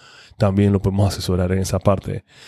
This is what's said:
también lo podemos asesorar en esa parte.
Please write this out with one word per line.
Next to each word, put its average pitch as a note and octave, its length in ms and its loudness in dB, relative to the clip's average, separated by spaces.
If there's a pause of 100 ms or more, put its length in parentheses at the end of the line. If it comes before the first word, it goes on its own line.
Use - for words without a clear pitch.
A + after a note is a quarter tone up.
(380)
también G2+ 360 4
lo G2 60 2
podemos G2 320 0
asesorar F2+ 420 -2
en F#2+ 60 0
esa F#2+ 200 -2
parte. F#2+ 440 -2 (240)